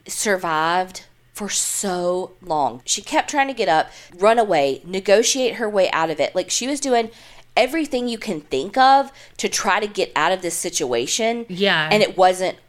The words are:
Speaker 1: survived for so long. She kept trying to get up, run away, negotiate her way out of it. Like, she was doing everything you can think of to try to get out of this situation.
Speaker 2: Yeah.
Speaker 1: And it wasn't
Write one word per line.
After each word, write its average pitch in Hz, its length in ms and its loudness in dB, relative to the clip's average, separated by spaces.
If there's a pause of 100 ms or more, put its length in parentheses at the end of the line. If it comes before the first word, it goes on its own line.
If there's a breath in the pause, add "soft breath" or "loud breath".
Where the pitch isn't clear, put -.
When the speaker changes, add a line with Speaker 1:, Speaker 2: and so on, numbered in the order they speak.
Speaker 1:
survived 180 1000 -2 (260)
for 202 160 -10
so 180 840 -4 (100)
long. 143 420 -2
She - 160 -4
kept 277 300 -2
trying 277 180 0
to 269 60 -8
get 202 160 0
up, 156 200 2 (280 loud breath)
run 220 200 4
away, 156 460 2
negotiate 202 720 2
her 214 160 -4
way 196 200 2
out 160 200 0
of 151 100 -4
it. - 140 0
Like, 185 160 -4
she - 160 -4
was 285 140 -4
doing 233 300 0 (460 loud breath)
everything 254 520 0
you 233 100 -6
can 165 240 -8
think 147 340 -4
of 262 340 6 (280 loud breath)
to 214 100 -2
try 208 320 0
to 214 60 -4
get 202 280 -4
out 156 160 2
of 185 120 -2
this 170 120 -4
situation. 175 920 -4
Speaker 2:
Yeah. 175 420 0
Speaker 1:
And 214 120 4
it - 120 0
wasn't 185 440 2 (100)